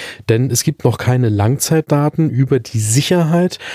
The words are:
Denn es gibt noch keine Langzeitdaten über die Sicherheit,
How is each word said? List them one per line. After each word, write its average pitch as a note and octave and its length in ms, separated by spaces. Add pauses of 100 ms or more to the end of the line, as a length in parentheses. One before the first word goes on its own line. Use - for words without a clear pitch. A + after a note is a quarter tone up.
(280)
Denn A#2+ 220
es A#2+ 140
gibt - 180
noch A#2+ 160
keine B2 300
Langzeitdaten D3 1000
über C3 300
die A#2 220
Sicherheit, E3 800 (140)